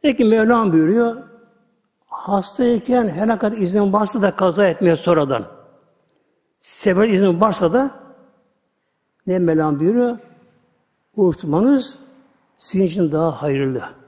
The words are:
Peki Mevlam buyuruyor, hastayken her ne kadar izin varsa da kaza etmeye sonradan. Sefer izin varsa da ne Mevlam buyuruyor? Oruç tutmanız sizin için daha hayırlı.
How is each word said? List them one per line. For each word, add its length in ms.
Peki 220
Mevlam 480
buyuruyor, 440
hastayken 1000
her 200
ne 100
kadar 180
izin 360
varsa 300
da 140
kaza 300
etmeye 300
sonradan. 480
Sefer 500
izin 320
varsa 320
da 180
ne 120
Mevlam 420
buyuruyor? 380
Oruç 200
tutmanız 600
sizin 280
için 280
daha 300
hayırlı. 400